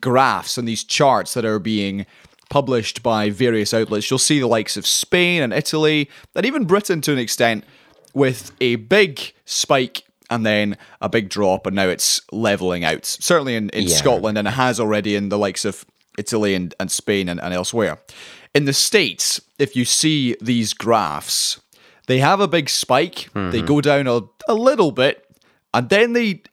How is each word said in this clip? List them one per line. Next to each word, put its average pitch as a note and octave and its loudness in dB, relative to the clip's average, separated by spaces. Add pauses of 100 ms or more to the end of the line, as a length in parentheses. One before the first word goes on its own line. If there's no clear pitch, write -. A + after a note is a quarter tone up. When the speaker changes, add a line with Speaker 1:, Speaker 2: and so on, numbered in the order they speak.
Speaker 1:
graphs B2 2
and A#2+ -4
these A2+ -4
charts A#2+ 2
that A#2+ -2
are G#2+ 0
being G2 -4 (420)
published B2+ -2
by G#2+ 2
various A2 0
outlets, G#2+ 0
you'll C3 0
see D3+ 2
the B2+ 0
likes A2+ 0
of G2+ -8
Spain F3 0
and A#2+ -2
Italy, D3+ 0 (280)
and F3+ 0
even C4+ 0
Britain F#3 0
to D3+ -2
an C3+ 0
extent, A#2 -2 (500)
with C3 -2
a A#2+ 0
big D3+ 0 (120)
spike - -2 (260)
and A#2 -2
then G#2 0 (240)
a - -4
big G#2 -2
drop, F#2 0
and F#2+ -4
now G2 2
it's - 0 (120)
leveling F#2 0
out. D#2+ 0
Certainly C#3 0
in, G#2+ -4
in G#2+ -2
Speaker 2:
Yeah. E2 2
Speaker 1:
Scotland, G#2+ 0
and G2+ -2
it G2+ -2
has B2+ 0
already G#2+ 0
in G2+ -2
the G2+ 0
likes G2+ -2
of G2 -6 (340)
Italy G#2 0
and, F2+ -4
and F#2 -6
Spain G2 -2
and, F2 -6
and F2+ -6
elsewhere. F2+ -2 (560)
In C#3+ 4
the C#3 0
States, - 0 (180)
if C#3 0
you B2+ 2
see C#3+ 0
these A2+ 0
graphs, G2 -2 (460)
they B2+ 2
have D#3+ 4
a G3 2
big D#3 0
spike, - 0
they G2+ -4
Speaker 2:
Mm-hmm. F#2+ -2
Speaker 1:
go D3 2
down C#3+ 2
a, A#2+ 2 (280)
a A#3 2
little A3+ 2
bit, B2+ 0 (500)
and B2 2
then A3+ 4
they A3+ 0 (100)